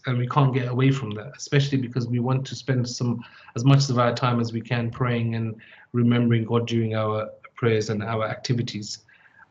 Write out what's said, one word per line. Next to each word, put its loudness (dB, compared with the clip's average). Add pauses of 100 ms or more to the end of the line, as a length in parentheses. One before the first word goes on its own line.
and -2
we -2
can't 4
get -2
away 4
from -2
that, -10
especially 0
because -4
we -2
want 0
to -10
spend -2
some, -4 (320)
as -4
much 6
of 2
our 4
time 0
as -4
we -4
can -4
praying -2
and -4 (380)
remembering 4
God 0
during 0
our -2 (260)
prayers 0
and -2
our -2
activities. -4 (520)